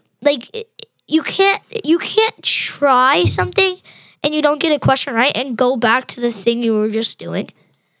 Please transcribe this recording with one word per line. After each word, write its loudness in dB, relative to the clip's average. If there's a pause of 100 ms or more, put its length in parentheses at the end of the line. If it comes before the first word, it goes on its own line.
(220)
like, -2 (400)
you 0
can't, 0 (240)
you 2
can't 0
try 2
something 0 (460)
and -2
you 0
don't 2
get 2
a -2
question 0
right 2
and -4
go 0
back 0
to -10
the -2
thing -2
you 2
were 0
just -4
doing. -6 (520)